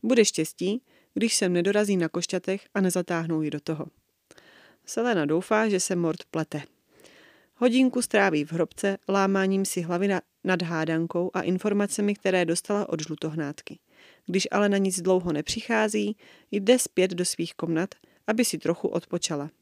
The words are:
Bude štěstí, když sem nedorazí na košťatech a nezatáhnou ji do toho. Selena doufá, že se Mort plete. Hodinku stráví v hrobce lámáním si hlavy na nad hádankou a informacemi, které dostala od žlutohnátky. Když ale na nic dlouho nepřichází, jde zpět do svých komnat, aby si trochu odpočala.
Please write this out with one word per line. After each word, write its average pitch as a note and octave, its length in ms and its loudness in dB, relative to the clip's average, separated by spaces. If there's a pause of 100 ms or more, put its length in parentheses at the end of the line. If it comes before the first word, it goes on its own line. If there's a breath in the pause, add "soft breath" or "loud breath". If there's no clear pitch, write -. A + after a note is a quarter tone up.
Bude A3+ 220 6
štěstí, F#3 580 -2 (320 soft breath)
když A3 220 2
sem F#3 160 2
nedorazí G3+ 440 2
na E3+ 120 2
košťatech F#3 680 -4
a G3 60 0
nezatáhnou E3+ 640 0
ji D3+ 80 -2
do D3 100 -6
toho. D3+ 260 -6 (1000 loud breath)
Selena A3+ 400 0
doufá, G3+ 420 2
že F#3+ 120 2
se F#3 160 -2
Mort E3+ 340 -2
plete. D3+ 320 -4 (920 soft breath)
Hodinku B3 460 4
stráví F#3+ 420 2
v D#3 80 -10
hrobce G3 460 -2 (100)
lámáním G3 560 2
si F#3+ 160 -4
hlavy F3 280 -2
na F#3 120 0 (280)
nad F3+ 140 0
hádankou E3 720 -2
a F#3 80 -2
informacemi, G3+ 720 0
které F#3 300 0
dostala G3+ 440 -2
od D#3+ 180 -4
žlutohnátky. D#3 720 -8 (480 soft breath)
Když F#3 240 -2
ale G3+ 180 2
na G3+ 100 2
nic F#3+ 220 0
dlouho F3+ 320 2
nepřichází, G#3+ 840 -2 (340 loud breath)
jde G#3 280 4
zpět F#3 320 0
do F3+ 140 -2
svých - 300 -4
komnat, E3 400 -2 (320 soft breath)
aby A3+ 180 2
si E3 140 -2
trochu E3+ 300 -2
odpočala. D#3+ 640 -4 (120)